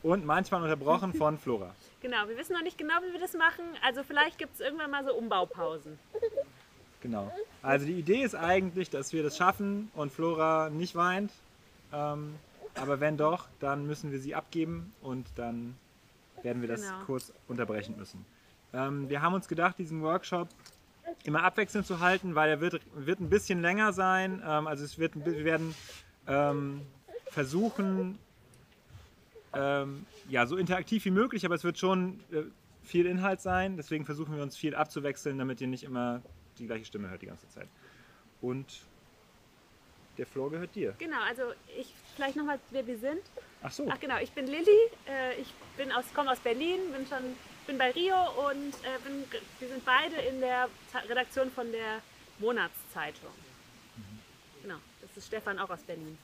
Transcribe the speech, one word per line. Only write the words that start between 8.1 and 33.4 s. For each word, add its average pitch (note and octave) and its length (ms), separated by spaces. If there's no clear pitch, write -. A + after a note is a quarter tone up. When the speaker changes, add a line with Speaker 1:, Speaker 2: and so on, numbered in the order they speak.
Speaker 1:
ist A#3 140
eigentlich, F3+ 540
dass C3+ 240
wir D#3+ 100
das D3 140
schaffen G3+ 580
und D3 160
Flora D#3+ 580
nicht D#3+ 260
weint. F3+ 360
Ähm, D3 420
aber C3+ 240
wenn D3+ 160
doch, D#3 320
dann C#3+ 280
müssen D3 240
wir C3+ 80
sie C#3+ 160
abgeben E3 680
und B2+ 240
dann A#2 400
werden B2 180
wir A#2 60
das A2+ 140
Speaker 2:
Genau. F#3+ 240
Speaker 1:
kurz B2+ 260
unterbrechen G#2+ 500
müssen. F#2+ 280
Ähm, C#3 360
wir C#3+ 120
haben E3+ 120
uns F#3 140
gedacht, E3+ 300
diesen D#3+ 240
Workshop E3+ 480
immer D#3 200
abwechselnd F#3+ 440
zu E3+ 140
halten, F#3 340
weil D#3 140
er D3+ 100
wird, E3+ 220
wird D3+ 280
ein E3 80
bisschen F#3+ 320
länger G3 320
sein. F#3 520
Ähm, D#3 220
also D3 160
es D3 160
wird D#3+ 160
ein D3 80
bi-, E3 140
wir D3+ 80
werden, D#3+ 280
ähm, C#3+ 540
versuchen, F#3+ 880
ähm, C#3 520
ja, B2+ 160
so C#3+ 120
interaktiv F#3 480
wie F#3+ 60
möglich, G#3 340
aber E3+ 100
es D#3+ 80
wird F3 140
schon, F#3 420
äh, D#3 120
viel F3 220
Inhalt F#3 360